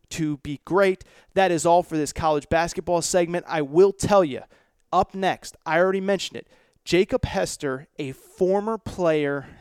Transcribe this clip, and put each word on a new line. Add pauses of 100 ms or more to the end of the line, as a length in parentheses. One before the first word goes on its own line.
to
be
great. (320)
That
is
all
for
this
college
basketball
segment.
I
will
tell
you, (500)
up
next,
I
already
mentioned
it, (360)
Jacob
Hester, (120)
a
former
player (160)